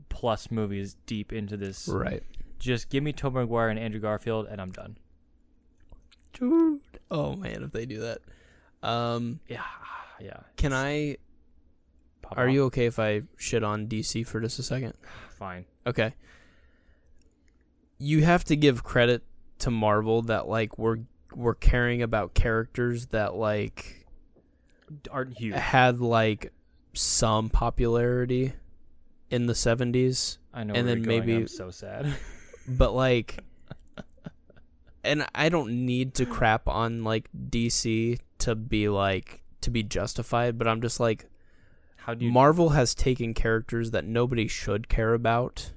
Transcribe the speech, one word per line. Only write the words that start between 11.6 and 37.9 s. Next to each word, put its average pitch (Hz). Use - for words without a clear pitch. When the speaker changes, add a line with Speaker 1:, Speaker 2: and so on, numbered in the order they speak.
Speaker 1:
pop -
Speaker 2:
are 123
Speaker 1:
off. 131
Speaker 2:
you 139
okay 123
if 117
I 107
shit 113
on 107
D 110
C 113
for 113
just 113
a 127
second? 127
Speaker 1:
Fine. 90
Speaker 2:
Okay. 117
You 147
have 175
to 160
give 143
credit 120
to -
Marvel 110
that, 110
like, 107
we're, 113
we're 120
caring 120
about 113
characters 120
that, 107
like, 107
Speaker 1:
Aren't 131
huge. 110
Speaker 2:
had, 127
like, 113
some 110
popularity 123
in 120
the 120
seventies. 127
Speaker 1:
I 117
know 107
Speaker 2:
And 120
Speaker 1:
where 120
Speaker 2:
then 113
Speaker 1:
you're 117
going. 113
Speaker 2:
maybe 113
Speaker 1:
I'm 113
so 110
sad. 123
<laughs> -
Speaker 2:
But, 127
like, 127
and 143
I 151
don't 123
need 127
to 123
crap 117
on, 113
like, 110
D 117
C 113